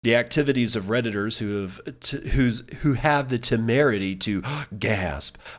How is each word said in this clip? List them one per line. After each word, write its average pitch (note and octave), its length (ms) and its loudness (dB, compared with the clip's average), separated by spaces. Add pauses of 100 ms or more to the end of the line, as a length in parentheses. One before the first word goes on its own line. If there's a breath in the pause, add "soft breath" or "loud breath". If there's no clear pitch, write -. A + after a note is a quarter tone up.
The A#2 160 4
activities B2 580 2
of G2 100 -2
Redditors A2 520 0
who G#2 240 -2
have G2 400 -10
t-, - 300 -6
who's, B2 320 2 (180)
who D3 120 4
have C#3+ 360 2
the B2+ 80 0
temerity A2+ 800 2
to, G2 260 -2 (160 loud breath)
<gasps> A#2+ 180 -10
gasp, F#2 600 -4 (220 loud breath)